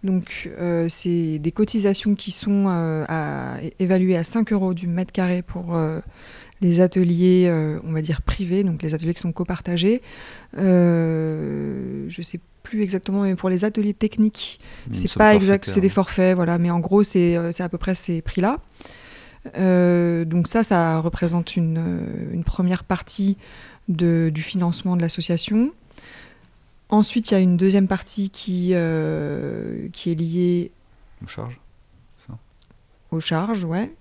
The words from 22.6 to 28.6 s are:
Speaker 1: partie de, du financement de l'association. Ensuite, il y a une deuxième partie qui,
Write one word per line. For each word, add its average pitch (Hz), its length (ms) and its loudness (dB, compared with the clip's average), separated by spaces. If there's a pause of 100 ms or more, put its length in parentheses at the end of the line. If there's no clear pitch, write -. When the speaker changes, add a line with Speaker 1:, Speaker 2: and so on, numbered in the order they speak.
Speaker 1:
partie 196 540 -2 (500)
de, 165 440 2
du 156 100 -4
financement 180 540 -2
de 175 40 2
l'association. 180 720 0 (1160)
Ensuite, 214 400 2
il 214 40 2
y - 40 6
a - 20 6
une 180 160 4
deuxième 190 320 4
partie 196 400 -4
qui, 180 440 -2